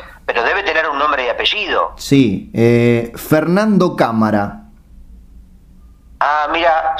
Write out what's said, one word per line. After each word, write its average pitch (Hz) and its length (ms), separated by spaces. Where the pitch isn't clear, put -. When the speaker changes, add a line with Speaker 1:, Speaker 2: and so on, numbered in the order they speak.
Speaker 1:
pero 120 180
debe 175 200
tener 160 240
un 147 100
nombre 139 280
y - 20
apellido. 113 720
Speaker 2:
Sí, 123 560
eh, 117 640
Fernando 180 800
Cámara. 110 640
Speaker 1:
Ah, 147 300
mira, 160 480